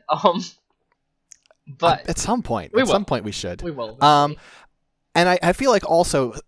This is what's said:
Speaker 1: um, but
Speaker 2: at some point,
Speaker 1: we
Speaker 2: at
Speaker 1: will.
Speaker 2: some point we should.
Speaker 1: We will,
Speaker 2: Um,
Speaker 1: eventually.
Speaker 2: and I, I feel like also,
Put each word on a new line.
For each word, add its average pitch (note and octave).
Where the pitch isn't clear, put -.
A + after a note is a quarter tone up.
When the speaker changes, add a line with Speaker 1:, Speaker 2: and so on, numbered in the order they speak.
Speaker 1:
um, F3
but D#3
Speaker 2:
at E3+
some A#3
point, G#2+
Speaker 1:
we A#3
Speaker 2:
at B3+
Speaker 1:
will. G#3
Speaker 2:
some G3
point A2+
we G#2+
should. F#2+
Speaker 1:
We E3+
will, B2
Speaker 2:
Um, D3
Speaker 1:
eventually. D3+
Speaker 2:
and F3
I, F3+
I F3
feel C4+
like G#3+
also, D#3